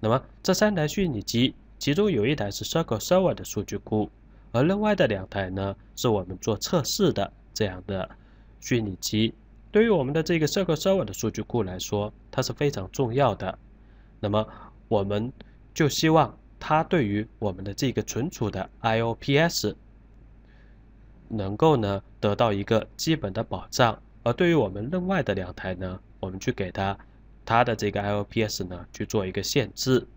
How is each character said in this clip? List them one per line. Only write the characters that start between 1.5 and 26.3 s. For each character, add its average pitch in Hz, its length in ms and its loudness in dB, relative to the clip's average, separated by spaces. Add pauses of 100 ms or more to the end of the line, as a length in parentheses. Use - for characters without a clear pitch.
其 - 140 0
中 202 180 2
有 113 140 0
一 139 100 2
台 104 160 -4
是 101 140 -8
Circle 165 340 -2
Server 175 360 2
的 92 100 -12
数 - 180 -6
据 98 160 -8
库， 214 320 0 (420)
而 120 100 4
另 185 160 2
外 214 160 2
的 190 120 4
两 98 220 -2
台 98 220 -4
呢， 95 240 -2 (220)
是 - 120 0
我 101 140 2
们 90 160 -8
做 110 180 -2
测 - 280 -2
试 170 280 2
的 98 200 -2 (200)
这 - 120 -2
样 92 220 -6
的 95 220 -4 (520)
虚 123 200 0
拟 101 160 -4
机。 110 380 0 (380)
对 214 120 6
于 233 40 2
我 170 160 4
们 139 100 -4
的 160 80 2
这 170 160 2
个 156 80 2
Circle 175 300 0
Server 190 280 2
的 101 80 -10
数 - 160 -2
据 104 140 -4
库 113 220 -2
来 90 140 -8
说， 104 340 -4 (180)
它 - 100 -4
是 127 120 -2
非 143 180 0
常 95 220 -8
重 123 200 -2
要 123 220 4
的。 92 240 -6 (600)
那 104 80 -2
么 107 180 2 (400)
我 104 160 2
们 104 300 -2 (400)
就 151 160 2
希 160 220 2
望 151 280 4 (220)
它 156 240 2
对 156 220 2
于 104 200 0 (120)
我 107 120 -2
们 95 140 -10
的 98 100 -8
这 135 160 0
个 110 120 -2
存 131 280 -4
储 107 200 -4
的 95 200 -6 (100)
I 113 220 2
O 117 120 -2
P 135 240 0
S 160 380 0 (1500)
能 101 280 -4
够 156 200 6
呢 101 260 0 (180)
得 104 140 2
到 117 180 2
一 101 100 -2
个 110 240 2 (100)
基 160 200 0
本 127 160 -6
的 98 100 -4
保 92 280 -8
障， 117 300 2 (220)
而 117 100 0
对 175 180 4
于 170 40 4
我 120 140 4
们 101 240 -6
另 180 140 -4
外 185 160 0
的 107 120 0
两 90 200 -6
台 92 200 -6
呢， 92 240 -8 (220)
我 98 100 -6